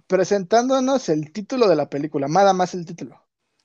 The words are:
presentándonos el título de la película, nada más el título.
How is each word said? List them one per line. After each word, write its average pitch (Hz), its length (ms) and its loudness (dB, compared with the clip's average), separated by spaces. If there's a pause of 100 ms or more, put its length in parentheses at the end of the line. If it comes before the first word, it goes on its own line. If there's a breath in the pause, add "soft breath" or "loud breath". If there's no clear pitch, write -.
presentándonos 240 1000 0
el 151 240 -2
título 226 340 -2
de 170 100 4
la 143 120 -2
película, 143 400 -6
nada 190 240 4
más 180 220 -2
el 180 100 -8
título. - 360 -16 (440)